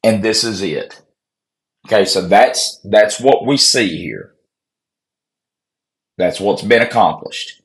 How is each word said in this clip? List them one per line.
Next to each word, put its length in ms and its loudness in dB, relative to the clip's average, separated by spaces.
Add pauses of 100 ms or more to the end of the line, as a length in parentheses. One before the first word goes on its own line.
And 220 0
this 200 -2
is 180 -6
it." 400 -8 (840)
Okay, 180 2
so 160 -2
that's, 600 2
that's 360 2
what 260 2
we 120 0
see 400 0
here. 340 -12 (1900)
That's 220 -2
what's 220 -2
been 220 2
accomplished. 800 -2